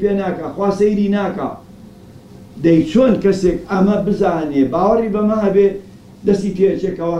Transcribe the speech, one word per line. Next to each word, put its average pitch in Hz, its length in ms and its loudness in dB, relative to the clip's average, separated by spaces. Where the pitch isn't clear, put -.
پێ 202 180 0
ناکا، 170 340 -6
خوا 196 140 -2
سەیری 202 380 2
ناکا. 165 340 -4
دەی 165 160 6
چۆن 247 220 4
کەسێک 180 360 0
ئەمە 196 260 2
بزانێ، 165 560 0
باوەڕی 220 420 0
بەمە 214 300 0
هەبێ، 196 220 4
دەستی 196 300 0
پێچێ 185 420 0
کەوا 170 220 -4